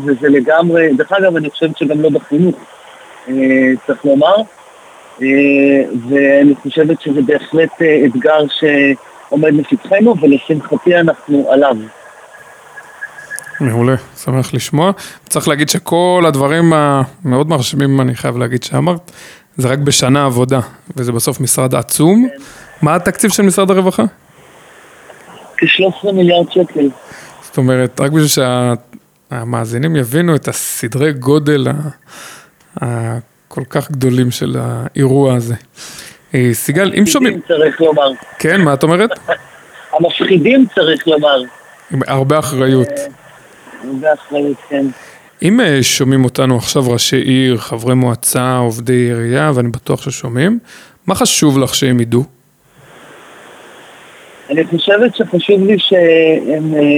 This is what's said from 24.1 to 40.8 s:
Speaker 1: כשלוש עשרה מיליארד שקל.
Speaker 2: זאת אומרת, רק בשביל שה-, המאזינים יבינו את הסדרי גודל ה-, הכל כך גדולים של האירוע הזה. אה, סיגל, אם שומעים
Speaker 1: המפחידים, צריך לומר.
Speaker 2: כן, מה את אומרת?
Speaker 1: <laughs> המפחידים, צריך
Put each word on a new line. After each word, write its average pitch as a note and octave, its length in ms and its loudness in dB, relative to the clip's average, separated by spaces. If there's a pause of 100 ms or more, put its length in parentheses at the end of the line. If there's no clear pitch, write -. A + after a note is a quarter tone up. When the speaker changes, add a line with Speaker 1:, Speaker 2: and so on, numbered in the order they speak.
Speaker 1:
כשלוש F#3 420 0
עשרה G3+ 120 -4
מיליארד F3 400 2
שקל. D#3+ 380 0 (520)
Speaker 2:
זאת - 160 -12
אומרת, B2+ 420 0
רק C#3 120 0
בשביל D#3 160 2
שה-, B2 460 0 (580)
המאזינים A#2+ 640 -4
יבינו D3+ 400 0
את - 120 -4
הסדרי C3+ 640 -4
גודל C#3+ 540 0
ה-, B2+ 40 0 (1040)
הכל A#2 920 -8
כך - 220 -6
גדולים B2+ 400 0
של - 280 -6
האירוע B2+ 760 0
הזה. A#2 200 -2 (800)
אה, B2 180 2
סיגל, E3+ 460 -2
אם G#3 60 4
שומעים B3+ 280 2
Speaker 1:
המפחידים, E3+ 240 -2
צריך D3+ 240 2
לומר. D3+ 300 2 (280)
Speaker 2:
כן, F3+ 220 0
מה D3 120 2
את C3+ 100 -2
אומרת? F3+ 260 2 (460)
Speaker 1:
<laughs> - 380 -14
המפחידים, E3+ 720 2 (100)
צריך E3+ 320 0